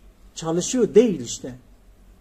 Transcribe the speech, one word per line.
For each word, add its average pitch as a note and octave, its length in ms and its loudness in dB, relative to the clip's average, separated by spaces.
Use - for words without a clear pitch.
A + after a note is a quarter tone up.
Çalışıyor E3+ 600 -2
değil G#3 260 4
işte. B2 340 -12